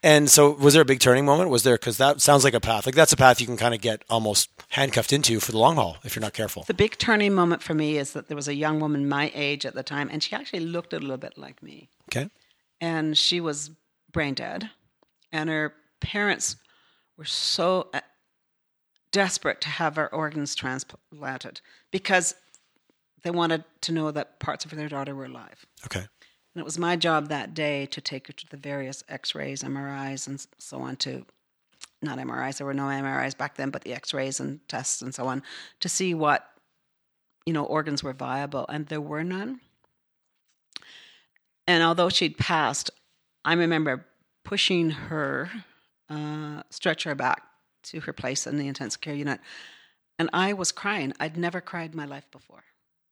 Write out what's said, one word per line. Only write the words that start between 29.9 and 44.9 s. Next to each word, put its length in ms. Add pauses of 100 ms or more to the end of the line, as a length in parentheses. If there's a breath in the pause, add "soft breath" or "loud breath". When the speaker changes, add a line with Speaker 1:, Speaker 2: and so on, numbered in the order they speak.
Speaker 2:
Is, 140
and 140
s-, 80 (100)
so 220
on 160
to, 280 (760)
not 180
M 120
R 180
Is, 100
there 80
were 80
no 140
M 160
R 200
Is 100
back 220
then, 140
but 120
the 100
X-rays 480
and 260
tests 360
and 120
so 140
on, 140 (380 loud breath)
to 80
see 260
what, 360 (960)
you 60
know, 120
organs 380
were 120
viable, 540
and 200
there 120
were 220
none. 380 (2000 soft breath)
And 160
although 260
she'd 300
passed, 520 (540)
I 100
remember 520 (380)
pushing 460